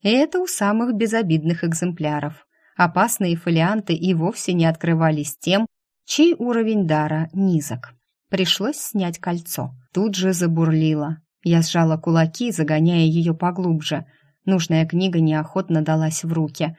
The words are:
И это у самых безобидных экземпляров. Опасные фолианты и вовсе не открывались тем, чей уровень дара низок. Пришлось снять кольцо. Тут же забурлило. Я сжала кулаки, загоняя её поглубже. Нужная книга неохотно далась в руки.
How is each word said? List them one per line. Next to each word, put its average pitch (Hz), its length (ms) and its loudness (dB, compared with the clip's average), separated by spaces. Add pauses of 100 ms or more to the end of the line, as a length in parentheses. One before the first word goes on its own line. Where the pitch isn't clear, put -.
И 202 80 0
это 302 280 2
у 359 80 -2
самых 226 480 -2
безобидных 175 720 0
экземпляров. 160 800 -4 (300)
Опасные 175 600 0
фолианты 175 580 0
и 180 200 0
вовсе 170 380 -2
не 170 140 2
открывались 160 680 0
тем, 196 300 0 (380)
чей 330 340 4
уровень 226 480 0
дара 156 460 0
низок. 180 640 -2 (360)
Пришлось 190 460 -2
снять 175 420 -4
кольцо. 165 540 -6 (200)
Тут 202 220 0
же 185 180 0
забурлило. 160 840 0 (260)
Я 170 180 4
сжала 165 340 2
кулаки, 165 560 0
загоняя 160 520 2
её 165 300 2
поглубже. 165 720 -2 (380)
Нужная 165 420 2
книга 175 340 0
неохотно 160 640 0
далась 156 420 -2
в 165 80 -4
руки. 160 460 -4